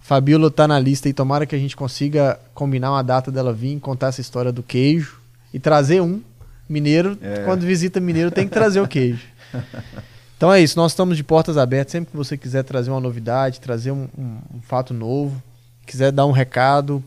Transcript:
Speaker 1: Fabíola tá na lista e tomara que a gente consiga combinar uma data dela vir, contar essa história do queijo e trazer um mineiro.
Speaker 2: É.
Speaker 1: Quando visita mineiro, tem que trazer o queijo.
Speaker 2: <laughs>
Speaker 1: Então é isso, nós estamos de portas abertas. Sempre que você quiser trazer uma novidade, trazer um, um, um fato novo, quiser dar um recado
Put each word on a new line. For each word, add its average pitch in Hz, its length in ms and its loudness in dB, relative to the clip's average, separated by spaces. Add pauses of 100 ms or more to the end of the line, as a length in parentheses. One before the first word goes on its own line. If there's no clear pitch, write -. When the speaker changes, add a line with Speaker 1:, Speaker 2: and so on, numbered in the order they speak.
Speaker 1:
Fabíola 143 500 4
tá 151 160 4
na 143 140 2
lista 135 280 0
e 139 40 -2
tomara 143 340 0
que 156 80 -8
a 143 40 -2
gente 135 180 -4
consiga 143 640 0 (140)
combinar 135 360 -2
uma 139 120 0
data 127 280 0
dela 131 220 -2
vir, 131 260 -6
contar 131 300 -4
essa 131 120 -6
história 123 300 -4
do 123 120 -8
queijo 143 580 0 (340)
e 135 60 -6
trazer 151 400 4
um 180 200 -2 (480)
mineiro. 160 540 0
Speaker 2:
É. 202 220 -6
Speaker 1:
Quando 185 220 0
visita 185 340 0
mineiro, 170 300 0
tem 190 180 -2
que - 60 -8
trazer 208 260 4
o 190 80 0
queijo. 123 380 -2 (260)
Speaker 2:
<laughs> - 580 -14 (260)
Speaker 1:
Então 175 140 4
é 196 80 8
isso, 160 200 6
nós 165 140 2
estamos 180 260 0
de 147 40 -4
portas 160 360 2
abertas. 135 340 0
Sempre 170 200 -6
que 160 40 -12
você 147 180 -6
quiser 131 300 -4
trazer 131 260 -4
uma 135 80 -2
novidade, 127 600 -4
trazer 120 300 -6
um, 135 260 -6
um, 120 220 -10 (160)
um 120 80 -16
fato 127 320 -6
novo, 131 480 -4 (420)
quiser 135 260 0
dar 139 140 2
um 147 60 4
recado 135 760 2